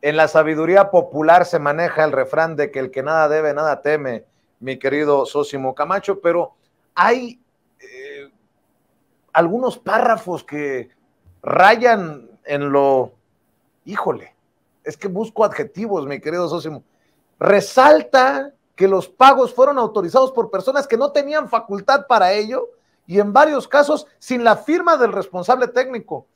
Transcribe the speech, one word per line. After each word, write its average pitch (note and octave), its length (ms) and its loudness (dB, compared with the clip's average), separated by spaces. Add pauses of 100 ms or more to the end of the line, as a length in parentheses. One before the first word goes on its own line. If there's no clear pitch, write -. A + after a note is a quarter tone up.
en D3+ 140 0
la D#3 100 4
sabiduría E3 640 2
popular E3+ 560 2
se F3 120 -4
maneja D3+ 460 -2
el D3 80 0
refrán D3 440 -2
de C#3+ 140 -2
que C3+ 80 -8
el C3 120 -6
que C3 120 -8
nada D#3 240 0
debe, D3+ 280 0
nada D3 260 -2
teme, C#3+ 460 -4 (340)
mi C3 180 -10
querido C#3+ 460 0
Sósimo C3+ 500 -6
Camacho, F#3+ 460 -4
pero E3+ 320 -2 (420)
hay, A#3 460 0 (400)
eh, C#3 500 -20 (1000)
algunos F#3+ 460 0
párrafos G#3+ 680 -2
que C#3 460 -8 (520)
rayan G3+ 880 0 (160)
en C#3+ 260 -4
lo, C#3 440 2 (720)
híjole, D#3+ 480 -6 (500)
es D3 140 -12
que G3+ 100 -10
busco G#3+ 340 -4
adjetivos, F3+ 640 -4
mi C#3 140 -10
querido E3 300 -6
Sósimo. D#3 340 -10 (560)
Resalta C4+ 1120 2 (240)
que F#3+ 120 2
los F#3+ 200 0
pagos B3+ 460 6
fueron C4+ 240 2
autorizados G#3+ 540 0
por A#3 180 -4
personas C4+ 360 -2
que A3+ 120 -2
no C#4 140 -2
tenían C#4+ 360 -2
facultad A#3 580 -2
para G3 280 4
ello G#3+ 340 -6 (380)
y F#3+ 140 0
en G#3 120 0
varios C#4 340 4
casos C#4+ 400 0 (120)
sin A#3+ 260 -6
la A3 120 4
firma E4 420 0
del A3+ 140 2
responsable G3 560 -2
técnico. A#3+ 680 -6